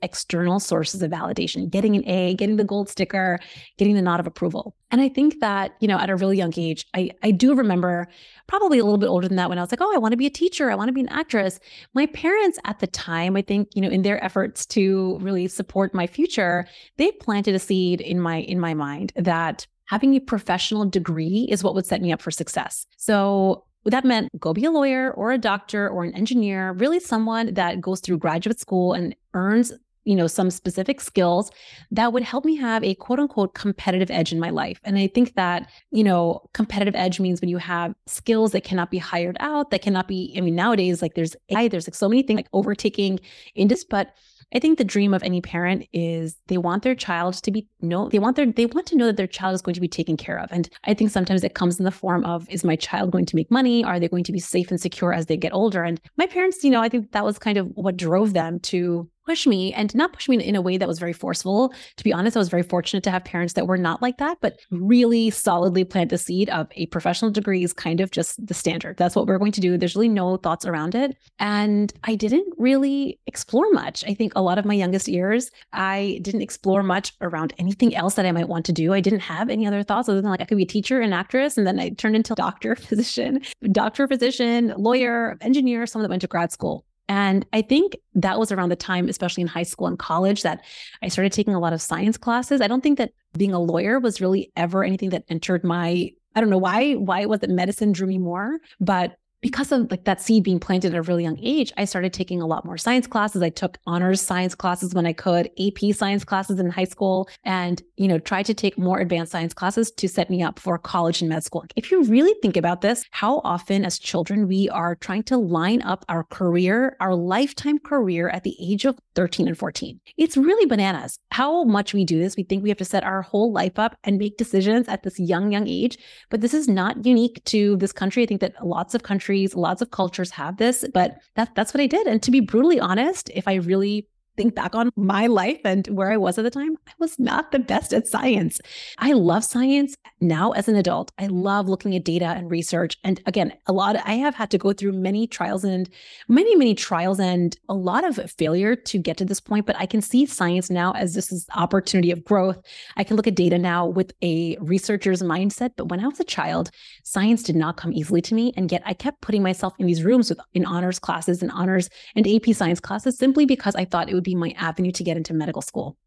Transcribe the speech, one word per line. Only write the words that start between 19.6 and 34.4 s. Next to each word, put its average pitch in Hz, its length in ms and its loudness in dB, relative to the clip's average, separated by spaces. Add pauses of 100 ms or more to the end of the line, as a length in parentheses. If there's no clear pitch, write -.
having 269 280 2
a 262 40 2
professional 208 680 -2
degree 175 640 0
is 185 120 0
what 196 120 0
would 190 100 0
set - 160 -2
me 175 100 0
up 156 100 -2
for 165 100 -8
success. - 560 -8 (100)
So 196 680 2 (200)
that 254 200 0
meant 233 240 2 (100)
go 160 140 -2
be 214 120 0
a 330 60 2
lawyer 262 400 0
or 220 200 -2
a 262 60 2
doctor 202 520 -2
or 185 140 -4
an 170 120 -6
engineer, 196 560 0
really 269 280 0
someone 226 560 -2
that 180 260 -2
goes 185 180 -4
through 180 180 -2
graduate 170 420 -2
school 180 340 0
and 175 200 -4 (200)
earns, 214 400 2 (320)
you 202 100 4
know, 175 100 4
some 185 240 0
specific 190 520 -4
skills 180 500 2 (400)
that 220 220 2
would 247 100 0
help 277 220 -4
me 320 100 2
have 226 280 0
a 190 120 0
quote 254 240 -2
unquote 220 360 0
competitive 185 540 0
edge 165 220 0
in 165 80 -2
my 170 100 -2